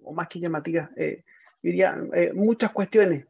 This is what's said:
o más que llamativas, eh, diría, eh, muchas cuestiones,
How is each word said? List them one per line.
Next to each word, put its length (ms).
o 100
más 140
que 120
llamativas, 580
eh, 260
diría, 340
eh, 200
muchas 380
cuestiones, 580